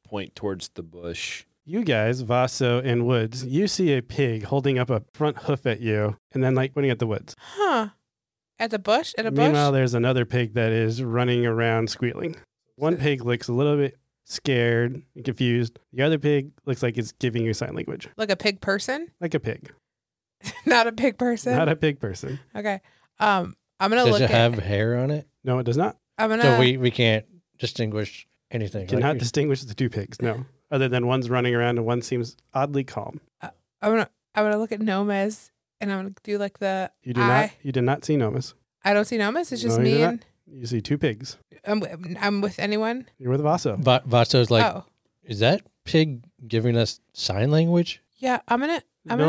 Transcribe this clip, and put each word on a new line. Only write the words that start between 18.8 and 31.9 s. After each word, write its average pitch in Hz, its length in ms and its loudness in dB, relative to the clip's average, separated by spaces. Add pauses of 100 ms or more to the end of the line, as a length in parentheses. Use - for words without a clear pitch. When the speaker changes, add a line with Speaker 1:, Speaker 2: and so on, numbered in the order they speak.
Speaker 3:
<laughs> - 60 -20
Speaker 2:
Like 165 120 -4
a 156 60 -2
pig. - 320 -8 (960)
Speaker 3:
Not 240 220 4
a 233 40 -2
pig 233 260 0
person? 247 380 -2
Speaker 2:
Not 165 140 2
a 160 60 2
pig 151 240 -2
person. 135 400 -8 (160)
Speaker 3:
Okay. 202 240 -4 (400)
Um, 196 360 0 (240)
I'm 196 100 2
gonna 240 140 4
Speaker 4:
Does - 100 6
Speaker 3:
look 123 80 4
Speaker 4:
it 131 40 6
Speaker 3:
at 101 60 2
Speaker 4:
have 117 280 6
hair 104 380 0
on 131 140 -2
it? 151 160 -6 (160)
Speaker 2:
No, 131 160 0
it 120 40 -4
does 120 140 -2
not. 185 200 -2 (200)
Speaker 3:
I'm 220 120 0
gonna 220 140 2
Speaker 4:
So 135 160 6
we, 127 180 4
we 123 140 2
can't 110 340 2 (320)
distinguish 107 720 -6 (240)
anything. 104 360 -6
Speaker 2:
Cannot 123 220 2
Speaker 4:
Like, 147 100 -2
Speaker 2:
distinguish 135 440 0
the 113 100 -14
two 123 160 -2
pigs, 110 320 -8
no. 120 240 -2 (240)
Other 135 200 0
than 120 180 0
one's 123 220 0
running 123 260 2
around 120 220 2
and 117 100 -2
one 120 140 0